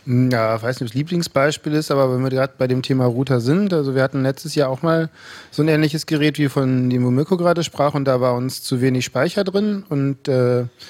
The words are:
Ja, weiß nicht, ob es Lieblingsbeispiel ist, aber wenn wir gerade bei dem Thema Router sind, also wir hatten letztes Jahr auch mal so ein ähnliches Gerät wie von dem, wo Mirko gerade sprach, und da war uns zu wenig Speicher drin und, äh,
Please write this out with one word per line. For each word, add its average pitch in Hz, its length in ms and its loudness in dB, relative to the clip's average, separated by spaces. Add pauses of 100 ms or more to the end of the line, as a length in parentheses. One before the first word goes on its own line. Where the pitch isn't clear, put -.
(300)
Ja, 113 320 0
weiß 123 180 -4
nicht, - 20 -4
ob 120 60 -6
es 110 60 -12
Lieblingsbeispiel 151 800 0
ist, 156 160 0
aber 135 240 2
wenn 127 80 -2
wir 131 80 -2
gerade 131 260 -2
bei 131 100 0
dem 127 140 0
Thema 131 240 0
Router 123 380 0
sind, 180 320 0
also 139 200 0
wir 131 80 2
hatten 135 200 -2
letztes 139 320 -4
Jahr 139 160 0
auch 131 100 -6
mal 165 300 0 (400)
so - 100 -4
ein 156 80 2
ähnliches 156 380 0
Gerät 151 320 0
wie 143 100 2
von 127 400 0
dem, 123 160 0
wo 123 60 2
Mirko 151 260 0
gerade 175 260 2
sprach, 143 300 0
und 139 140 -2
da 131 120 2
war 123 160 2
uns 127 280 -6
zu 127 180 -2
wenig 127 240 0
Speicher 180 400 -2
drin 202 420 -2
und, 139 400 -4
äh, 123 340 2 (300)